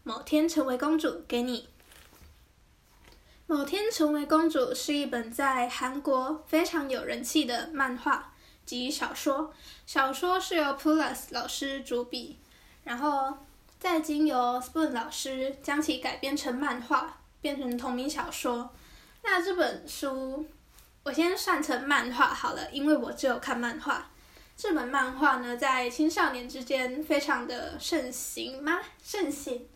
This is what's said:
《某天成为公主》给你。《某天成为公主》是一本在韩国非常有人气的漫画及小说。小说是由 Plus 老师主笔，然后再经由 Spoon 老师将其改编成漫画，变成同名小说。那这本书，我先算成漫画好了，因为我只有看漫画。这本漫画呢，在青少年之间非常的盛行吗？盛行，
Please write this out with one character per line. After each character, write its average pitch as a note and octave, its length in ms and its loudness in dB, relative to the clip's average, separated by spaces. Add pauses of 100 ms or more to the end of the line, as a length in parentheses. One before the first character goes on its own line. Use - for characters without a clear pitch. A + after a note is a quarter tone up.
《某 A#3 180 -8
天 D4+ 260 4
成 D4+ 200 2
为 B3+ 100 0
公 D4+ 220 4
主》 D#4 80 2 (200)
给 A#3+ 140 0
你。 B3 200 -2 (1900)
《某 C#4+ 180 2
天 G#4 260 0
成 D4+ 220 4
为 D4 100 0
公 D#4 240 6
主》 D4+ 120 2 (160)
是 - 180 -2
一 C#4+ 140 0
本 A#3 240 -4
在 B3+ 360 2
韩 B3+ 320 -4
国 C#4 480 0
非 D#4+ 160 2
常 D#4 240 -2
有 C4 160 -2
人 A#3 200 -6
气 D4 220 2
的 A#3+ 280 -4
漫 C4 240 0
画 - 380 0 (320)
及 B3 240 -4
小 - 240 -4
说。 D4+ 360 0 (360)
小 C4+ 260 2
说 F4+ 260 2
是 - 180 -4
由 C#4+ 200 2
Plus D#4 540 0
老 - 160 -6
师 C#4 340 -4
主 A#3+ 220 -2
笔， A#3+ 340 -10 (460)
然 A#3+ 160 -6
后 C#4 360 0 (440)
再 F4 200 2
经 D#4 280 2
由 B3 360 2
Spoon D#4 280 0
老 A3+ 180 -4
师 C4+ 540 -4
将 D4 180 0
其 D4+ 160 0
改 - 200 -4
编 A3 200 -2
成 C4 160 -2
漫 B3 260 -2
画， C4+ 360 0 (260)
变 C#4 180 -2
成 B3 160 -2
同 B3 180 -4
名 B3+ 140 -2
小 D4+ 220 -4
说。 B3 400 -2 (540)
那 F#4+ 180 4
这 F4+ 140 0
本 - 320 0
书， C4+ 580 -4 (580)
我 C#4+ 80 -2
先 E4+ 260 4
算 F4 260 2
成 C4 240 0
漫 B3+ 240 4
画 B3 160 6
好 - 260 -2
了， - 180 -6
因 C#4+ 140 -4
为 D4+ 100 8
我 A#3 160 -2
只 A#3 160 -2
有 A#3+ 120 2
看 B3+ 180 -4
漫 A#3+ 220 -4
画。 A#3+ 320 -4 (440)
这 G4+ 180 0
本 B3 140 0
漫 C4 260 2
画 C4+ 240 4
呢， A#3+ 180 -4
在 B3+ 340 2
青 D4+ 200 2
少 E4 220 2
年 B3 160 -8
之 B3+ 160 -10
间 B3+ 400 -2
非 D4 160 2
常 C4+ 280 0
的 - 320 -6
盛 B3+ 320 -2
行 B3 500 -8
吗？ D#4+ 180 0 (220)
盛 F4+ 300 -2
行， B3 440 -8